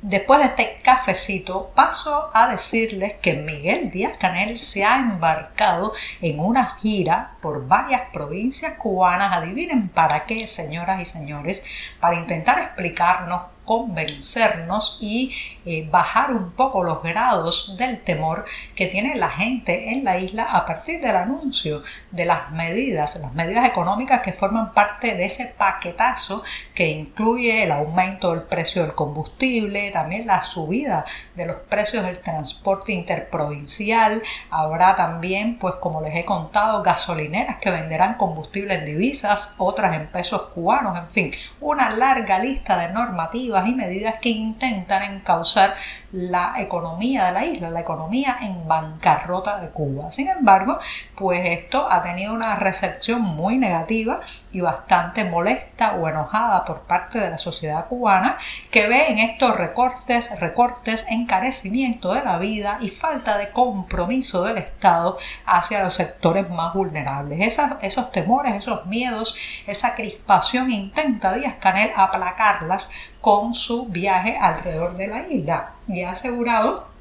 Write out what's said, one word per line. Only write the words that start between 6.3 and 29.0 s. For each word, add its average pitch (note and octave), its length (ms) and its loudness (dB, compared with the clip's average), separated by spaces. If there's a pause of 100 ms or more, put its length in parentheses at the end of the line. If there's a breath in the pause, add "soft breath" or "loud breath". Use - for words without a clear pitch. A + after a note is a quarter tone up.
una A#3 400 2
gira F#3+ 600 0
por C3 280 -6
varias A#3 340 2 (100)
provincias G3+ 680 -4
cubanas. F#3 580 2
Adivinen G#3+ 520 -2
para D#3 360 2
qué, A3 220 -4
señoras E3+ 560 -2
y - 20 -6
señores, D3+ 580 -6 (360 loud breath)
para E3+ 160 4
intentar E3+ 420 0
explicarnos, F3+ 840 0 (200)
convencernos F#3+ 1400 0
y, A#3+ 300 -2 (340 loud breath)
eh, D#3+ 240 -6
bajar A3 440 2
un F#3 180 -2
poco B3+ 320 2
los D#3+ 200 -2
grados F#3+ 760 0
del A#3+ 260 -2
temor D#3+ 400 -2 (320 loud breath)
que F3+ 120 0
tiene A3 280 -2
la F3+ 140 0
gente A3 640 -2
en C4+ 120 -2
la F#3 140 0
isla F#3+ 260 -4
a A#3+ 220 0
partir D#4+ 340 -6
del A#3 160 0
anuncio F#3 680 -2 (280 loud breath)
de E3+ 160 -2
las E3 260 0
medidas, E3 680 -2
las C3 120 -10
medidas F#3 320 0
económicas A3 560 2
que F#3+ 120 -4
forman A3 400 -2
parte G#3 420 2
de F3+ 100 -2
ese A#3+ 200 0
paquetazo G3+ 1000 -2 (300 loud breath)
que E3 160 2
incluye A3 760 0
el E3 80 2
aumento F3 600 0
del E3 100 -2
precio E3+ 400 -2
del D#3 120 -2
combustible, G3+ 1000 -2